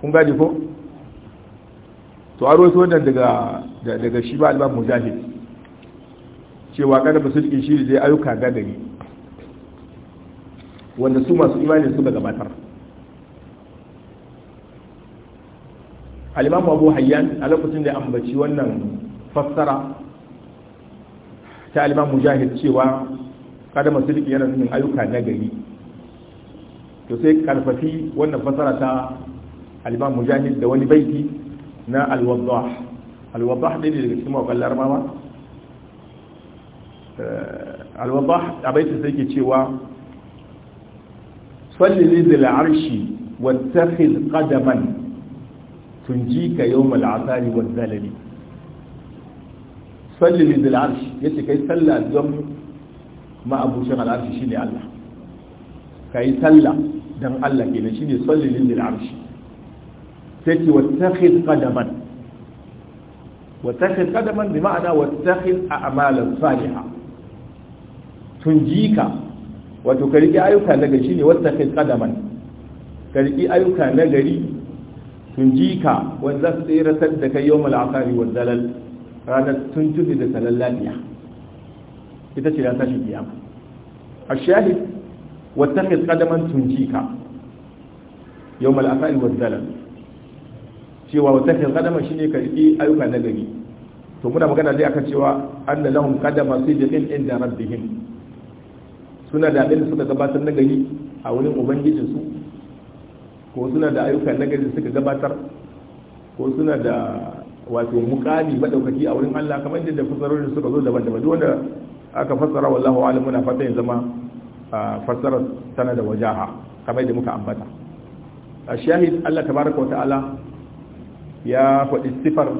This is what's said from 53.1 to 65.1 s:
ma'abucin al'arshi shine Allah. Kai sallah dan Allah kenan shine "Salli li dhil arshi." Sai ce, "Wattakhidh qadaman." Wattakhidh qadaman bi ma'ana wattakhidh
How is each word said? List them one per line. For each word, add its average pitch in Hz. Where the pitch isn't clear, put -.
ma'abucin 127
al'arshi 117
shine 113
Allah. 110
Kai 123
sallah 156
dan 131
Allah 131
kenan 110
shine 143
"Salli 147
li 123
dhil 127
arshi." 107
Sai 165
ce, 160
"Wattakhidh 175
qadaman." 131
Wattakhidh 180
qadaman 208
bi 151
ma'ana 175
wattakhidh 170